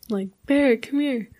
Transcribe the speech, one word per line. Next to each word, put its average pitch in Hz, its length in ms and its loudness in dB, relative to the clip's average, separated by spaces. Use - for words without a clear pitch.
like, 196 180 -4
Bear, 277 300 4
come 262 240 -4
here. 262 280 -4